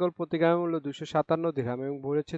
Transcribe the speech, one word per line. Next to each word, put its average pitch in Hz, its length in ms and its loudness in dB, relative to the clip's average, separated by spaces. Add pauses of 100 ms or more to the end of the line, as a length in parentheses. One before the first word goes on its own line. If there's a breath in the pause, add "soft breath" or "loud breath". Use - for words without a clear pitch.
গোল্ড 180 180 0
প্রতি 170 220 -2
গ্রামের 170 220 4
মূল্য 165 140 0 (100)
দুশো 143 260 -8
সাতান্ন 160 320 2 (120)
দিরহাম 123 300 -2
এবং 143 180 -4
ভরি 143 180 0
হচ্ছে - 160 -10